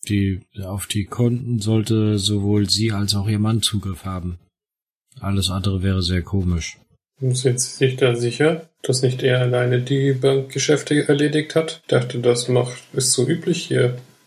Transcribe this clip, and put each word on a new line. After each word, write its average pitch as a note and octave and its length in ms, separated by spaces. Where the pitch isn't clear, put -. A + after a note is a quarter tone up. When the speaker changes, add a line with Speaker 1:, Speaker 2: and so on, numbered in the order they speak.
Speaker 1:
die, G2 340
auf G2 240
die G2+ 180
Konten A#2+ 540
sollte G#2+ 600
sowohl G2+ 500
sie A2 220
als G2+ 240
auch G2+ 120
ihr G#2+ 120
Mann A2 220
Zugriff F#2+ 440
haben. F2+ 320
Alles G2 300
andere F#2+ 320
wäre F#2+ 220
sehr F2 180
komisch. F2+ 560
Speaker 2:
Sind B2+ 400
Sie - 180
sich C3 180
da B2 200
sicher, C3+ 540
dass - 180
nicht B2+ 220
er B2+ 180
alleine B2 400
die C3+ 320
Bankgeschäfte C3+ 920
erledigt D3+ 480
hat? D#3+ 260
Ich - 80
dachte, B2 300
das A#2+ 280
macht, B2 300
ist C3 200
so B2 140
üblich E3 380
hier, B2+ 320